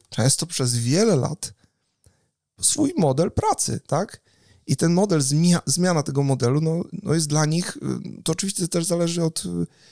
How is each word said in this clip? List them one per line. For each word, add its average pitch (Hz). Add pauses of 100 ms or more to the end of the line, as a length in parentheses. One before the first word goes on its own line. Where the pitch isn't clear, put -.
(100)
często 139
przez 123
wiele 156
lat - (1080)
swój -
model 156
pracy, -
tak? - (440)
I -
ten 170
model, 180
zmia-, 156
zmiana 170
tego 139
modelu, 135
no, 160 (180)
no 196
jest 160
dla 151
nich, 160
y, -
to 165
oczywiście 185
też 165
zależy 170
od, 160
y, 175 (260)